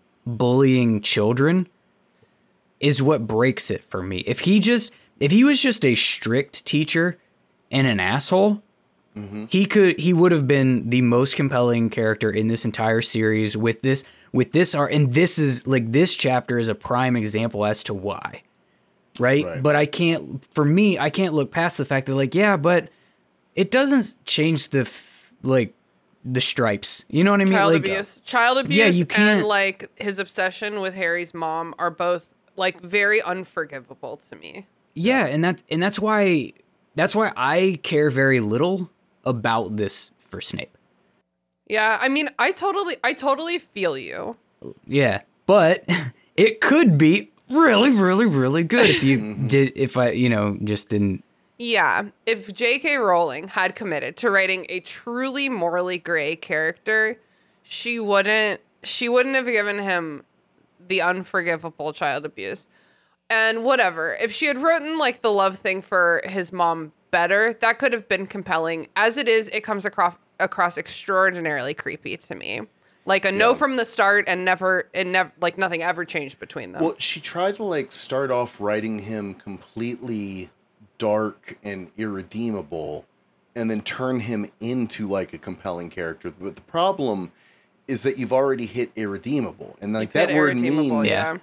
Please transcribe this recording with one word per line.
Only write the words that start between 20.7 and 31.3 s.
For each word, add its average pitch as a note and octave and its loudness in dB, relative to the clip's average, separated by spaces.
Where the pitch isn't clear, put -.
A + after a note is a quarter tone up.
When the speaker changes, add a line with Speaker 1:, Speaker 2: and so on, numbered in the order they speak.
Speaker 1:
I D3 0
can't F3+ 0
look C#3+ 0
past E3+ -2
the D3 -4
fact C3+ -2
that, C3+ -2
like, C#3 0
yeah, G3+ 2
but E3 2
it G3 -2
doesn't C4+ 2
change D#3 0
the, C#3 0
f-, - -14
like, B2+ 2
the B2+ -4
stripes. - 0
You E3 2
know G3+ 4
what G3+ 4
I - 2
mean? F#3+ 2
Speaker 3:
Child G3 4
Speaker 1:
Like, D#3+ 4
Speaker 3:
abuse. G3 -6
Child B3 0
Speaker 1:
yeah, G#3 4
Speaker 3:
abuse F3+ 4
Speaker 1:
you F3 2
can't G#3 4
Speaker 3:
and, G#3 0
like, G3 -2
his G3+ -6
obsession G3 -6
with F#3 -6
Harry's F3 -4